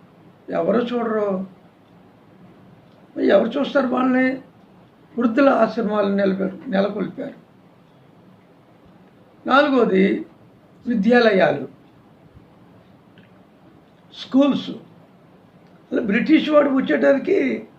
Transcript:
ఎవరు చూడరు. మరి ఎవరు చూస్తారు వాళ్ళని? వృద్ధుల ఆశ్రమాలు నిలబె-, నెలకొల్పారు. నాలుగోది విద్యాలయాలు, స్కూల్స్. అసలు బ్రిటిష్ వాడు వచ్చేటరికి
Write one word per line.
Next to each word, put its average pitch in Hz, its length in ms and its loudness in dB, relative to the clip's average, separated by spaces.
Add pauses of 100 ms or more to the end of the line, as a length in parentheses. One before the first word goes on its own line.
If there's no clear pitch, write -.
(500)
ఎవరు 175 280 -2
చూడరు. 214 680 -4 (1700)
మరి 269 100 -2
ఎవరు 226 340 2
చూస్తారు 269 260 -2
వాళ్ళని? 254 480 0 (840)
వృద్ధుల 247 300 2
ఆశ్రమాలు 214 680 -2
నిలబె-, 196 560 -4
నెలకొల్పారు. 196 640 -4 (2250)
నాలుగోది 240 800 2 (600)
విద్యాలయాలు, 202 840 2 (2500)
స్కూల్స్. 269 500 0 (1160)
అసలు - 140 -2
బ్రిటిష్ 247 500 2
వాడు 294 180 4
వచ్చేటరికి 269 880 0 (220)